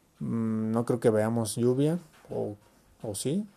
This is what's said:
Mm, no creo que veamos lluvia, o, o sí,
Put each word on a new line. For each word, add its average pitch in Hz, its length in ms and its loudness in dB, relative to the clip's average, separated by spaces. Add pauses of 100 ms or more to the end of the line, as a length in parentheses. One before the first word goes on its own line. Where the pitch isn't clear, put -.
(180)
Mm, 113 540 -2
no 117 140 0
creo 123 140 0
que 120 120 4
veamos 110 440 0
lluvia, 135 440 2 (320)
o, 110 240 -4 (480)
o 110 100 -6
sí, 175 440 -2